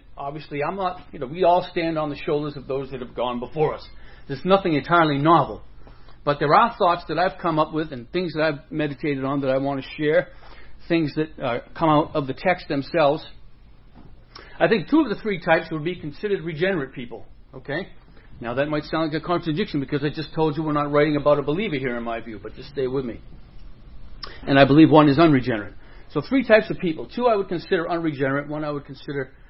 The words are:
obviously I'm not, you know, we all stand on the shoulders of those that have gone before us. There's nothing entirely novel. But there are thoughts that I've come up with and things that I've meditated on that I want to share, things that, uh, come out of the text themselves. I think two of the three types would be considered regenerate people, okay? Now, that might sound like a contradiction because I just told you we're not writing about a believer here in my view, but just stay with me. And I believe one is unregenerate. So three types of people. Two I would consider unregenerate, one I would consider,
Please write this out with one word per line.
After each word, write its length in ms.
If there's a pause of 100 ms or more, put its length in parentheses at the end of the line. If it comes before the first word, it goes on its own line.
(180)
obviously 460
I'm 120
not, 260 (100)
you 80
know, 80
we 160
all 280
stand 260
on 120
the 60
shoulders 420
of 100
those 240
that 100
have 140
gone 240
before 360
us. 120 (400)
There's 180
nothing 280
entirely 440
novel. 440 (640)
But 160
there 140
are 240
thoughts 300
that 100
I've 220
come 180
up 160
with 200
and 180
things 220
that 100
I've 280
meditated 520
on 180
that 80
I 100
want 220
to 60 (100)
share, 320 (580)
things 280
that, 280
uh, 160 (180)
come 120
out 260
of 120
the 60
text 340
themselves. 580 (1300)
I 80
think 220
two 120
of 80
the 60
three 240
types 320
would 120
be 120
considered 460
regenerate 520
people, 320 (280)
okay? 340 (540)
Now, 140
that 120
might 160
sound 280
like 100
a 40
contradiction 540
because 240
I 60
just 240
told 240
you 60
we're 100
not 180
writing 240
about 240
a 40
believer 340
here 180
in 80
my 160
view, 220
but 140
just 140
stay 180
with 180
me. 160 (1200)
And 140
I 60
believe 260
one 180
is 80
unregenerate. 560 (380)
So 100
three 240
types 240
of 80
people. 300
Two 200
I 80
would 120
consider 420
unregenerate, 580
one 160
I 80
would 140
consider, 480 (160)